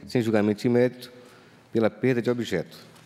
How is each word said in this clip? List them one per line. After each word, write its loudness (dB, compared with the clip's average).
sem 0
julgamento 0
de 0
mérito, 0
pela 2
perda 0
de 0
objeto. -4